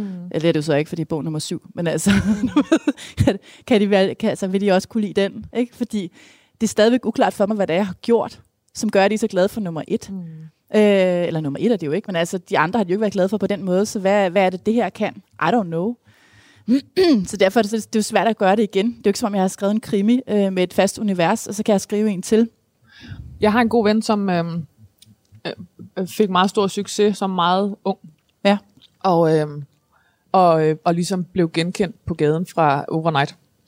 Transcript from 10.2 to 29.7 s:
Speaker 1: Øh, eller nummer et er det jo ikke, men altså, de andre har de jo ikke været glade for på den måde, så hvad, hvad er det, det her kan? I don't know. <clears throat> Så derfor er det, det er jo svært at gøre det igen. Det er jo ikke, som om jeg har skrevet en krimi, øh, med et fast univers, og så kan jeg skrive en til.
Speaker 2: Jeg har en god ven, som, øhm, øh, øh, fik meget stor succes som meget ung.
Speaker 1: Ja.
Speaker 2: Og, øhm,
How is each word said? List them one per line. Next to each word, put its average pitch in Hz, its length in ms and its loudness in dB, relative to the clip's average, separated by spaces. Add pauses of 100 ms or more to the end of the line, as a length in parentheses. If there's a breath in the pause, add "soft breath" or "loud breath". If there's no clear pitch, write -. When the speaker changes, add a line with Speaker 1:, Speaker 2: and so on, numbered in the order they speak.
Speaker 1:
Øh, 185 500 4
eller 160 140 -2
nummer 139 220 -4
et 233 100 2
er 208 40 2
det 170 100 -6
jo 139 60 -2
ikke, 190 140 -4
men 185 100 -6
altså, 175 220 -2
de 175 200 -2
andre 175 200 2
har 208 60 2
de 175 60 -6
jo 180 40 2
ikke 208 60 -2
været 208 120 -2
glade 190 160 0
for 214 100 -2
på 196 80 -2
den 190 180 -4
måde, 185 220 0
så 220 120 -8
hvad, 190 320 2
hvad 185 160 2
er 185 40 2
det, 185 160 -8
det 220 80 0
her 220 140 2
kan? - 340 -6 (200)
I - 20 0
don't 208 180 2
know. 175 320 -4 (720 soft breath)
<clears throat> 269 580 2
Så 208 100 -10
derfor 190 240 2
er - 20 2
det, 208 100 -4
det 226 60 -2
er 208 180 -8
jo 214 60 2
svært 202 260 0
at 220 100 -2
gøre 196 180 2
det 233 60 0
igen. 196 240 0
Det 240 100 -4
er - 100 -20
jo - 20 4
ikke, 196 100 0
som 240 80 -4
om 202 80 -4
jeg 190 80 2
har 185 60 2
skrevet 196 260 -2
en 220 60 0
krimi, 220 480 0
øh, 196 240 0
med 185 100 0
et 180 120 -2
fast 196 240 0
univers, 190 480 0
og 208 80 -10
så 208 80 -6
kan 220 100 2
jeg 196 80 4
skrive 214 300 -2
en 185 120 -6
til. 226 260 2 (920 loud breath)
Speaker 2:
Jeg 208 120 4
har 240 80 2
en 226 80 2
god 226 160 2
ven, 214 180 2
som, 202 280 0
øhm, 170 360 -2 (800)
øh, 147 60 -6 (460)
øh, 185 100 -4
fik 208 220 2
meget 185 200 2
stor 202 160 0
succes 208 520 -2
som 190 120 -2
meget 185 440 0 (100)
ung. 196 140 -4 (460)
Speaker 1:
Ja. 202 140 4 (420)
Speaker 2:
Og, 165 380 4
øhm, 151 240 -4 (720)